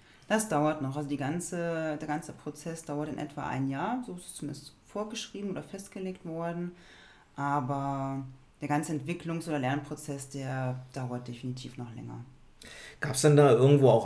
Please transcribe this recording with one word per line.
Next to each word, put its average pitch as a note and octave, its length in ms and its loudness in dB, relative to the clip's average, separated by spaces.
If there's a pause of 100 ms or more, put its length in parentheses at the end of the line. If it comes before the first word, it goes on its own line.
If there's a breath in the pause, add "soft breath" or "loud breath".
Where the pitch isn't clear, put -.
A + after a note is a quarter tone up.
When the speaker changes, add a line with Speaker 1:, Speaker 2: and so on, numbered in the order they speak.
(280 soft breath)
Speaker 1:
Das G#3+ 220 2
dauert D3+ 320 2
noch. C3+ 160 -4
Also D3 120 -6
die C#3+ 80 -4
ganze, E3 840 -4
der D3+ 80 -10
ganze D3+ 260 -4
Prozess D#3+ 520 -10
dauert D3+ 240 -4
in - 80 -8
etwa D3 300 -8
ein C3+ 220 -2
Jahr. G3+ 360 -4
So F3+ 100 -10
ist F3 120 -14
es - 80 -16
zumindest - 380 -10 (140)
vorgeschrieben G3+ 640 -8
oder - 120 -6
festgelegt F#3+ 600 -10
worden. E3+ 460 -6 (640 loud breath)
Aber C#3 880 -2 (380)
der D3 80 -6
ganze D3 240 0
Entwicklungs- E3 540 -4
oder D3+ 120 -2
Lernprozess, C#3 680 -4
der C3 640 -4
dauert B2 340 -6
definitiv B2+ 500 -10
noch A#2+ 180 -10
länger. A#2 300 -12 (720 loud breath)
Speaker 2:
Gab's C#3 220 -2
denn D3+ 140 10
da C#3+ 160 12
irgendwo C3 380 10
auch A2+ 160 8